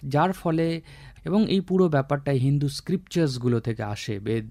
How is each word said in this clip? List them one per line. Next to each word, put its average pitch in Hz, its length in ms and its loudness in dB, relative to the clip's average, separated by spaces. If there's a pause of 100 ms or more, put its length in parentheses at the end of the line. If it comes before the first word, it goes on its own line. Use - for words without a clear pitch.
যার 151 240 2
ফলে, 165 480 -2 (440)
এবং 196 260 2
এই 190 100 2
পুরো 185 280 2
ব্যাপারটাই 143 500 0
হিন্দু 143 300 2
স্ক্রিপচার্সগুলো 135 920 -2
থেকে 110 220 -4
আসে, 104 380 -6
বেদ, 110 300 -2